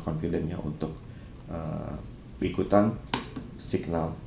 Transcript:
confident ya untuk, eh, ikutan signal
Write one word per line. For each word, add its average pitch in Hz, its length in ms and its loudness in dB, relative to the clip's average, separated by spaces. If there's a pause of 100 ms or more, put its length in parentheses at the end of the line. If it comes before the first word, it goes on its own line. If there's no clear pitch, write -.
confident 82 400 2
ya 85 160 -2
untuk, 78 320 -2 (560)
eh, 78 480 -4 (480)
ikutan 101 480 6 (640)
signal 82 560 2 (140)